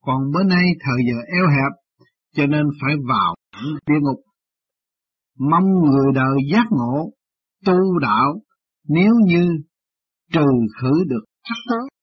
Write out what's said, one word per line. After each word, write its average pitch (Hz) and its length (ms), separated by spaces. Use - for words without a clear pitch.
Còn 131 180
bữa 180 80
nay 180 220
thời 127 160
giờ 117 100
eo 185 120
hẹp, 139 240
cho 147 120
nên 151 160
phải 139 140
vào 98 260
địa 151 140
ngục. 139 240
Mong 156 260
người 151 500
đời 135 220
giác 226 180
ngộ, 131 420
tu 185 340
đạo, 135 420
nếu 180 240
như 175 220
trừ 156 140
khử 143 260
được 123 180
thất 1077 60
tướng 240 180